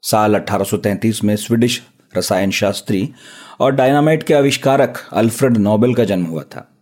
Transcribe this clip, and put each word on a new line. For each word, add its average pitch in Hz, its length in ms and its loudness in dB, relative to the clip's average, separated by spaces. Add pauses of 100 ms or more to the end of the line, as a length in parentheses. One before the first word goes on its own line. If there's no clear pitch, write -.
साल 107 320 2
अठारह 98 300 0
सौ 104 120 -4
तैंतीस 104 480 -2
में 107 120 2
स्वीडिश 117 460 0 (360)
रसायन 95 320 -2
शास्त्री 98 580 -4 (520)
और 135 120 2
डायनामाइट 147 500 2
के - 120 0
आविष्कारक 139 600 2 (180)
अल्फ्रेड 117 440 0
नोबेल 107 380 2
का 117 100 2
जन्म 92 200 -2
हुआ 80 180 -8
था। - 260 -18 (140)